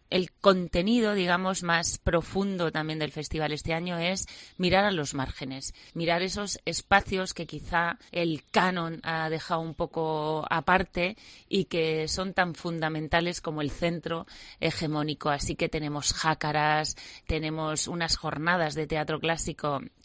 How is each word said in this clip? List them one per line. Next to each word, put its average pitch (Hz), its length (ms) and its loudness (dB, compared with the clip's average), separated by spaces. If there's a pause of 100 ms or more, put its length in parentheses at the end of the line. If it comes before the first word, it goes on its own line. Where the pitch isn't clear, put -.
(120)
el 185 200 0
contenido, 196 840 4
digamos, 185 480 0
más 170 380 0
profundo 175 720 0
también 156 260 -2
del 151 140 -2
festival 151 400 -2
este 160 240 -2
año 175 240 -4
es 185 260 0 (320)
mirar 180 260 6
a 208 80 4
los 151 220 -2
márgenes, 135 600 -6 (180)
mirar 170 300 2
esos 190 420 -4
espacios 190 720 2
que 202 100 -6
quizá 170 540 -2 (120)
el 165 380 -2
canon 175 540 2
ha 160 260 -2
dejado 160 320 -2
un 165 140 -6
poco 156 760 -2
aparte 180 640 2 (320)
y 190 180 2
que 160 420 0
son 190 260 -4
tan 180 220 0
fundamentales 165 840 0
como 156 220 -4
el 143 80 0
centro 165 560 -2 (340)
hegemónico. 151 680 -2
Así 143 260 0
que 165 140 0
tenemos 147 440 -2
jácaras, 151 840 2 (320)
tenemos 156 600 -2
unas 170 300 -2
jornadas 156 560 0
de 151 140 -4
teatro 151 320 -2
clásico 151 600 0 (260)